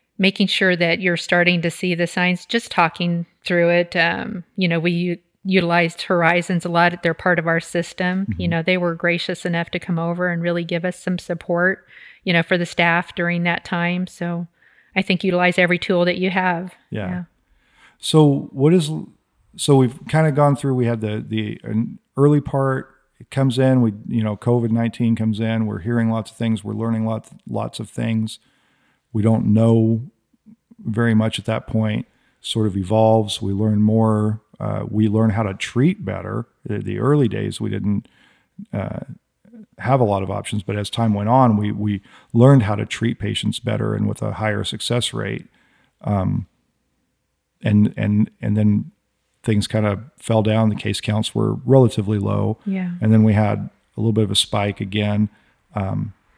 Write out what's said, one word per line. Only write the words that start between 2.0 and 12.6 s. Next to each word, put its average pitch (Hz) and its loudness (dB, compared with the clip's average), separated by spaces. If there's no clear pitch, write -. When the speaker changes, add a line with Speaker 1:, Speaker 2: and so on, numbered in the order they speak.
Speaker 1:
signs, 180 -2
just - -4
talking 170 0
through 175 2
it. 175 0
Um, 175 -2
you 185 0
know, 170 0
we 170 0
u-, 175 -2
utilized 175 0
Horizons 175 0
a 175 -6
lot. 175 2
They're 165 0
part 175 0
of 160 -4
our 165 0
system. 180 -4
You - -4
Speaker 2:
Mm-hmm. 175 -2
Speaker 1:
know, 165 0
they 185 0
were 175 -2
gracious 170 -2
enough 170 -4
to 180 -6
come 170 -4
over 170 -2
and 170 -4
really 175 -2
give 170 -4
us 180 -6
some 180 -4
support, 175 -2
you 185 0
know, 170 2
for 185 0
the 170 -4